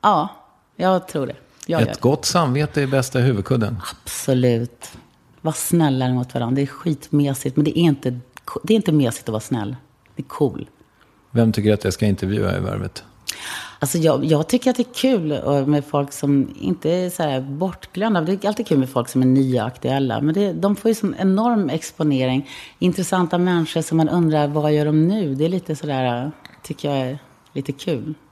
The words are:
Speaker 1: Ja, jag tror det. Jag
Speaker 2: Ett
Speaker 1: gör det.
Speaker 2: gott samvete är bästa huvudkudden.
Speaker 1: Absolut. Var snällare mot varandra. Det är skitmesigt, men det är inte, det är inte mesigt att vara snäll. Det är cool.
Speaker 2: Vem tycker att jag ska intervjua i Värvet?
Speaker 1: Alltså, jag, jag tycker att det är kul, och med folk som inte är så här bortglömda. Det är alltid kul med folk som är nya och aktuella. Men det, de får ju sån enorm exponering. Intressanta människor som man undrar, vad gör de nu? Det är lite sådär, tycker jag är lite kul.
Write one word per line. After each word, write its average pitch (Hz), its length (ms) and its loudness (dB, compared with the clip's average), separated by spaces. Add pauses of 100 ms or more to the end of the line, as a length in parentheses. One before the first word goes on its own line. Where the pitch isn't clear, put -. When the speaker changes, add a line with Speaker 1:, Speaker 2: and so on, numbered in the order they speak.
Speaker 1:
Ja, 190 280 2 (480)
jag 180 320 0
tror 139 180 -4
det. 127 100 -10 (300)
Jag 165 140 0
Speaker 2:
Ett 113 60 4
Speaker 1:
gör - 80 -4
det. - 60 -12
Speaker 2:
gott 135 240 2
samvete 147 580 0
är 139 40 0
bästa 131 320 0
huvudkudden. 113 600 0 (220)
Speaker 1:
Absolut. 123 880 -2 (500)
Var 160 120 -2
snällare 135 600 0
mot 127 220 -4
varandra. 123 220 0
Det 139 60 0
är 139 40 0
skitmesigt, 143 880 -2
men 147 80 4
det 151 140 0
är 170 40 4
inte, 139 280 2 (520)
det 214 120 4
är - 20 6
inte 196 160 2
mesigt 135 360 0
att 113 40 -4
vara 110 80 -2
snäll. 117 360 -6 (400)
Det 135 60 -10
är - 40 -8
cool. - 440 -4 (600)
Speaker 2:
Vem 113 220 4
tycker 107 220 4
att 101 100 -4
jag 95 80 0
ska - 140 0
intervjua 98 500 0
i 92 40 -4
Värvet? 98 440 -6 (760)
Speaker 1:
Alltså, 143 200 -2
jag, 151 260 2
jag 156 240 2
tycker 247 220 2
att 247 60 0
det 247 60 0
är - 120 -6
kul, 196 380 0
och 139 360 0
med 147 160 2
folk 143 280 -2
som 143 480 0
inte 180 300 -2
är 180 200 -2
så 175 120 -6
här 139 180 0
bortglömda. 180 800 -2
Det 185 240 -2
är 196 40 2
alltid 214 180 -4
kul 147 120 4
med 131 120 0
folk 120 180 -2
som 127 140 0
är 127 40 4
nya 131 360 4
och 110 60 -4
aktuella. 127 520 -2
Men 156 140 0
det, 196 180 0
de 190 240 0
får - 120 -2
ju 226 60 4
sån 208 240 -4
enorm 196 520 2
exponering. 139 800 0 (300)
Intressanta 180 600 0
människor 175 440 0
som 160 140 -2
man 160 120 4
undrar, 156 400 2
vad 151 240 0
gör 151 120 2
de 156 240 4
nu? 185 260 -2
Det 143 100 0
är 165 40 0
lite 175 280 -4
sådär, 131 560 -2 (300)
tycker - 280 -6
jag 139 80 0
är 131 200 -4 (340)
lite 139 200 -8
kul. 151 420 -6 (180)